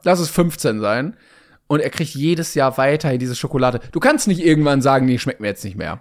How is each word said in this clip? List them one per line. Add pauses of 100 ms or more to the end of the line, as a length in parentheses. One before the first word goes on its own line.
Lass
es
fünfzehn
sein. (500)
Und
er
kriegt
jedes
Jahr
weiterhin
diese
Schokolade. (100)
Du
kannst
nicht
irgendwann
sagen,
„Nee,
schmeckt
mir
jetzt
nicht
mehr.“